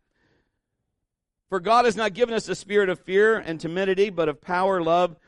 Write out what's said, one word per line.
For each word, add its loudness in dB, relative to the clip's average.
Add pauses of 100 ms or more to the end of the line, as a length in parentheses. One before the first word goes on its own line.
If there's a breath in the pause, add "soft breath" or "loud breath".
(1500)
"For -4
God 2
has 0
not -2
given -2
us -4
a -6
spirit 0
of -2
fear 2
and -8
timidity, 0
but -2
of -4
power, 0
love, 0 (120)